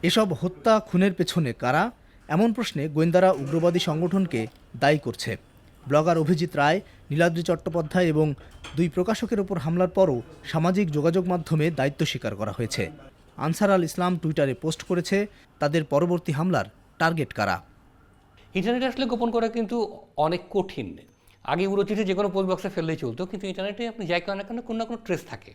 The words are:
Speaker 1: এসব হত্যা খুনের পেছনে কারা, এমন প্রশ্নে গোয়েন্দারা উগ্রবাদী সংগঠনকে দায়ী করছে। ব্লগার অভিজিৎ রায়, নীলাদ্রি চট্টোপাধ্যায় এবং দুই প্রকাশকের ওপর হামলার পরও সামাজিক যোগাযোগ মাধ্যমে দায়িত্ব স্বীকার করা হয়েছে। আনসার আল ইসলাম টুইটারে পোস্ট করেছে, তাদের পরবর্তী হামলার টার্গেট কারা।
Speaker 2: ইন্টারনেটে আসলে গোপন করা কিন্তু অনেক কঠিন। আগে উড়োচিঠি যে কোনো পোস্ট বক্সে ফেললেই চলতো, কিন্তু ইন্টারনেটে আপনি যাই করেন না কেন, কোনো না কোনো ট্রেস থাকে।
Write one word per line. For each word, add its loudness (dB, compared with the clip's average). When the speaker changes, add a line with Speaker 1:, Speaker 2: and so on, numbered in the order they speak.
Speaker 1:
এসব 2
হত্যা 0
খুনের 2
পেছনে 0
কারা, 2
এমন 4
প্রশ্নে -4
গোয়েন্দারা 4
উগ্রবাদী 2
সংগঠনকে 0
দায়ী 4
করছে। -6
ব্লগার 4
অভিজিৎ 0
রায়, 4
নীলাদ্রি 2
চট্টোপাধ্যায় 0
এবং 4
দুই 2
প্রকাশকের -2
ওপর -2
হামলার 0
পরও 4
সামাজিক 2
যোগাযোগ 2
মাধ্যমে 0
দায়িত্ব -2
স্বীকার -4
করা -4
হয়েছে। -4
আনসার 2
আল 4
ইসলাম -2
টুইটারে 0
পোস্ট -4
করেছে, 0
তাদের 0
পরবর্তী 0
হামলার 0
টার্গেট 0
কারা। 2
Speaker 2:
ইন্টারনেটে 0
আসলে -2
গোপন -2
করা 0
কিন্তু -4
অনেক 0
কঠিন। -2
আগে 0
উড়োচিঠি 0
যে 0
কোনো 0
পোস্ট 0
বক্সে -2
ফেললেই -2
চলতো, -6
কিন্তু -10
ইন্টারনেটে -6
আপনি -8
যাই 0
করেন -6
না -8
কেন, -8
কোনো -6
না -2
কোনো -8
ট্রেস -2
থাকে। -16